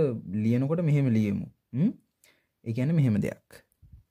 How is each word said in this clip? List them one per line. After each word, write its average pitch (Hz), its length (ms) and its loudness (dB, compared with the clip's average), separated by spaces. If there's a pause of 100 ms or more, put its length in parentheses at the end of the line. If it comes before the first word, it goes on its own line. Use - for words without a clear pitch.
(340)
ලියනකොට 123 480 0
මෙහෙම 147 260 2
ලියමු. 107 380 0 (220)
හ්ම්? 165 240 0 (720)
ඒ 117 80 -6
කියන්නේ 139 220 -2
මෙහෙම 127 220 4
දෙයක්. - 320 -4 (600)